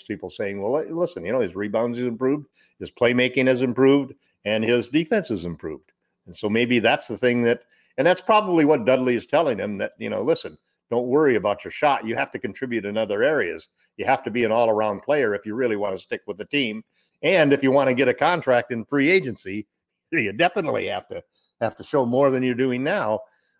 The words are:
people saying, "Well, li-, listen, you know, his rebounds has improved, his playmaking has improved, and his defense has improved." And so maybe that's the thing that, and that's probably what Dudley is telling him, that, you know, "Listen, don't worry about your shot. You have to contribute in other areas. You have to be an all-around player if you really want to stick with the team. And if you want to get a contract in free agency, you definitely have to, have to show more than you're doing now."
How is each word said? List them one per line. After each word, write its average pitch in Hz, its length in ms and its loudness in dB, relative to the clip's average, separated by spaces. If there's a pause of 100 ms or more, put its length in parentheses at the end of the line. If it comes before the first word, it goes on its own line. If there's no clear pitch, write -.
people 98 240 -10
saying, 101 300 -8
"Well, 107 140 -2
li-, 156 180 -4
listen, 165 320 -6
you 98 80 -4
know, 131 80 0
his 90 160 -4
rebounds 110 400 -4
has 123 100 -4
improved, 131 400 -2 (320)
his 92 120 -12
playmaking 123 560 2
has 131 160 2
improved, 135 500 4 (320)
and 110 180 0
his 117 280 0
defense 175 380 0
has 87 180 -4
improved." 80 460 -12 (340)
And 90 100 -20
so 104 140 -4
maybe 120 280 2
that's 117 280 2
the 107 120 -8
thing 123 260 2
that, 120 180 2 (340)
and 139 100 2
that's 180 140 2
probably 190 460 2
what 143 180 4
Dudley 127 320 2
is 101 100 -6
telling 143 320 0
him, 101 200 -6
that, 107 200 -6
you 110 120 -8
know, 104 120 -4
"Listen, 120 360 -4 (320)
don't 123 160 -2
worry 135 300 4
about 101 260 -2
your 90 80 -12
shot. 135 340 0
You 113 120 -4
have 135 160 -4
to - 80 -10
contribute 117 440 -6
in 104 120 -6
other 104 260 -2
areas. 110 460 -2 (280)
You 101 100 -8
have 127 180 0
to 120 60 -6
be 120 120 -2
an 110 80 0
all-around 107 520 2
player 131 340 0
if 98 100 -10
you 107 80 -8
really 117 220 -2
want 101 180 -4
to 90 80 -12
stick - 240 -10
with 98 100 -10
the 98 100 -12
team. 113 360 -4 (400)
And 156 300 4
if 139 100 2
you 131 80 4
want 135 200 4
to 127 40 2
get 120 140 2
a 120 60 2
contract 139 580 0
in 113 120 -6
free 143 240 0
agency, 110 600 -2 (420)
you 113 220 -2
definitely 135 540 -2
have 95 240 -8
to, 98 120 -12 (380)
have 110 160 -4
to - 80 -18
show 135 200 0
more 131 260 2
than 131 120 0
you're 127 140 0
doing 127 260 -2
now." 139 380 -2 (400)